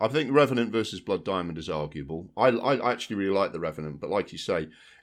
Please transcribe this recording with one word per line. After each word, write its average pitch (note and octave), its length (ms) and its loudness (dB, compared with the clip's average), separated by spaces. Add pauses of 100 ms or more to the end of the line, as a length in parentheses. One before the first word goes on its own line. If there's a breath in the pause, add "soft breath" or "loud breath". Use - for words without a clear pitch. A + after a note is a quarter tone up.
I A2 80 4
think C#3 240 0
Revenant C3 400 4
versus A2 280 -2
Blood F2+ 240 -2
Diamond F2 340 -2
is E2 120 -6
arguable. D#2 680 -6
I, A#2 120 6
I B2 440 2
actually A2+ 240 -6
really G2 200 2
like F#2+ 160 2
The E2 80 -6
Revenant, D2+ 400 -6
but D2 100 -6
like F#2+ 220 -2
you F2 60 -12
say, E2 300 -2 (340 loud breath)